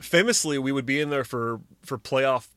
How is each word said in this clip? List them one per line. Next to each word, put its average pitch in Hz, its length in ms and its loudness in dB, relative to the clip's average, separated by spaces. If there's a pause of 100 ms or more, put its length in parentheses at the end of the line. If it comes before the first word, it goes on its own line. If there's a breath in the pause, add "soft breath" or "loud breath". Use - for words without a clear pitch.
famously, 170 580 2
we 135 140 -2
would 135 140 -2
be 143 140 0
in 147 100 -2
there 139 140 0
for, 117 360 -4 (220)
for 135 140 -8
playoff 131 600 0